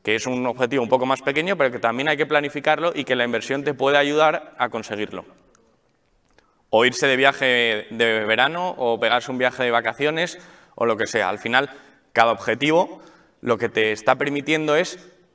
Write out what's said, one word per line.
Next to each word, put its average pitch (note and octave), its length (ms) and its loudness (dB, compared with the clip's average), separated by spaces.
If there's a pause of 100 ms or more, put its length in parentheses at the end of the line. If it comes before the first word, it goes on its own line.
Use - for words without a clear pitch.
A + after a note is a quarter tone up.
que G#2+ 140 0
es A2+ 120 -4
un B2+ 180 -4
objetivo B2 360 -2
un A2+ 80 -2
poco B2+ 160 2
más C3 160 -2
pequeño, D#3+ 360 -2
pero C3+ 140 2
que A#2+ 80 -10
también A#2+ 300 -2
hay D3+ 80 -2
que D3+ 80 0
planificarlo D3+ 720 0
y D3 80 -4
que B2+ 120 0
la A#2+ 100 0
inversión B2 380 -4
te D3 100 -2
puede C3+ 240 2
ayudar D3+ 600 2
a B2 120 -2
conseguirlo. G#2 560 -8 (1400)
O A2+ 160 4
irse B2+ 220 2
de C3 80 4
viaje B2+ 760 2
de A2+ 360 0
verano, D3 520 0
o A#2 220 -2
pegarse A#2 320 0
un B2+ 60 -6
viaje B2+ 260 -2
de A#2+ 80 0
vacaciones, C#3+ 680 -2 (380)
o A#2 100 -2
lo A2 120 0
que G#2+ 100 -2
sea. G2+ 220 0
Al G2+ 100 -6
final, B2+ 320 -2 (420)
cada A#2 180 4
objetivo C3 680 0 (400)
lo A#2 160 0
que A2+ 120 -4
te A2 220 0
está B2+ 240 2
permitiendo D3 600 -2
es - 360 -4 (240)